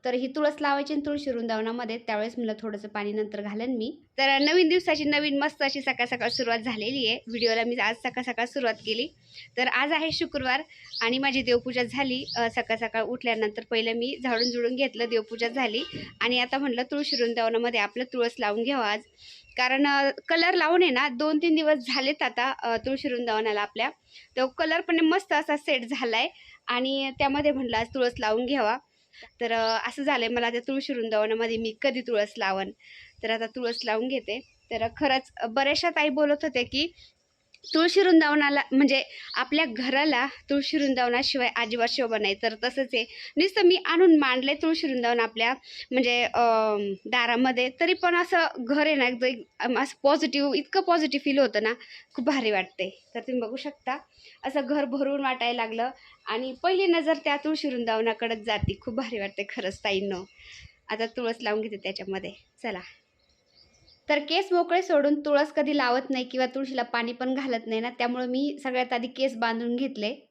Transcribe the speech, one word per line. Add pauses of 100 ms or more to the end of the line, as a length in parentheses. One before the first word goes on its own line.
तर
ही
तुळस
लावायची
आणि
तुळशी
वृंदावनामध्ये,
त्यावेळेस
म्हणलं
थोडंसं
पाणी
नंतर
घालेन
मी. (220)
तर
नवीन
दिवसाची
नवीन
मस्त
अशी
सकाळ
सकाळ
सुरुवात
झालेली
आहे. (100)
व्हिडिओला
मी
आज
सकाळ
सकाळ
सुरुवात
केली. (500)
तर
आज
आहे
शुक्रवार (400)
आणि
माझी
देवपूजा
झाली. (120)
अ,
सकाळ
सकाळ
उठल्यानंतर
पहिलं
मी
झाडून
झुडून
घेतलं,
देवपूजा
झाली (380)
आणि
आता
म्हणलं
तुळशी
वृंदावनामध्ये
आपलं
तुळस
लावून
घ्यावं
आज. (560)
कारण,
अ, (180)
कलर
लावून
आहे
ना
दोन
तीन
दिवस
झालेत
आता, (120)
अ,
तुळशी
वृंदावनाला
आपल्या. (460)
तो
कलर
पण
मस्त
असा
सेट
झालाय (380)
आणि
त्यामध्ये
म्हणलं
आज
तुळस
लावून
घ्यावा. (640)
तर,
अ,
असं
झालंय
मला
त्या
तुळशी
वृंदावनामध्ये
मी
कधी
तुळस
लावन. (520)
तर
आता
तुळस
लावून
घेते. (300)
तर (100)
खरंच (180)
बऱ्याचशा
ताई
बोलत
होत्या
की (840)
तुळशी
वृंदावनाला, (100)
म्हणजे (320)
आपल्या
घराला (240)
तुळशी
वृंदावनाशिवाय
अजिबात
शोभा
नाही.
तर (100)
तसंच
आहे, (320)
नुसतं
मी
आणून
मांडले
तुळशी
वृंदावन
आपल्या (360)
म्हणजे,
अं, (120)
दारामध्ये, (100)
तरी
पण
असं (120)
घर
आहे
ना
एकदम, (180)
अम,
असं
पॉझिटिव्ह,
इतकं
पॉझिटिव्ह
फील
होतं
ना, (420)
खूप
भारी
वाटते. (120)
तर
तुम्ही
बघू
शकता (460)
असं
घर
भरून
वाटायला
लागलं (360)
आणि
पहिली
नजर
त्या
तुळशी
वृंदावनाकडेच
जाते.
खूप
भारी
वाटते
खरंच
ताईंनो. (640)
आता
तुळस
लावून
घेते
त्याच्यामध्ये. (300)
चला, (1300)
तर
केस
मोकळे
सोडून
तुळस
कधी
लावत
नाही
किंवा
तुळशीला
पाणी
पण
घालत
नाही
ना,
त्यामुळे
मी
सगळ्यात
आधी
केस
बांधून
घेतले. (160)